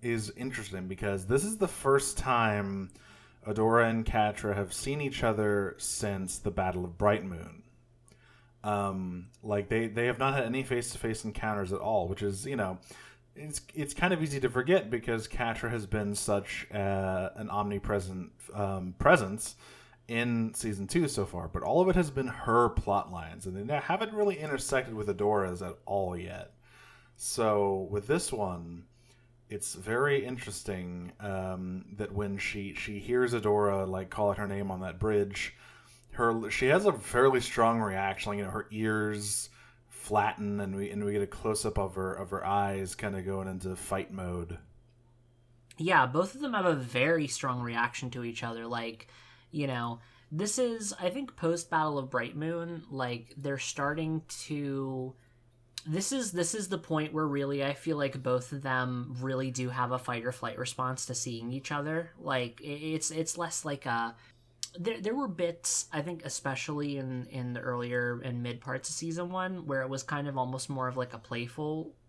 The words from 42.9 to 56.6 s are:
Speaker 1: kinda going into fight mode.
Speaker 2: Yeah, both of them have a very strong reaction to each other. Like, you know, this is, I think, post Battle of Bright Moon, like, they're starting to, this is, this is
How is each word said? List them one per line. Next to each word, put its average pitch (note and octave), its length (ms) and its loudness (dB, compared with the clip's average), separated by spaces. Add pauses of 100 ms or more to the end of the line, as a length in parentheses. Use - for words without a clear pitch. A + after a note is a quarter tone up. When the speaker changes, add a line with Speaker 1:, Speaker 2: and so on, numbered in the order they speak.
Speaker 1:
kinda G2 260 -4
going F#2+ 260 -2
into F#2 300 -6
fight - 340 -4
mode. F2 460 -6 (1200)
Speaker 2:
Yeah, D#3+ 300 6
both B2+ 280 2
of C4+ 60 -10
them C4+ 140 -2
have G3 100 2
a E3+ 100 6
very C3+ 520 2
strong B2+ 340 -2
reaction A#2+ 500 -2
to A#2+ 140 -6
each A#2 180 -6
other. A#2 240 -6
Like, A#2 420 -6 (420)
you D3 160 -2
know, A#2+ 340 -2 (320)
this G3+ 260 -2
is, A3+ 400 0
I F3+ 120 0
think, - 260 -6
post E3+ 320 0
Battle D#3 300 2
of C3 120 -4
Bright B2 260 -2
Moon, E3 540 -4
like, B2 460 -4
they're C#3 220 -2
starting D#3 640 -2 (240)
to, C3+ 680 -4 (720)
this E3+ 240 -2
is, B3 220 0
this E3+ 220 0
is G#3 140 -4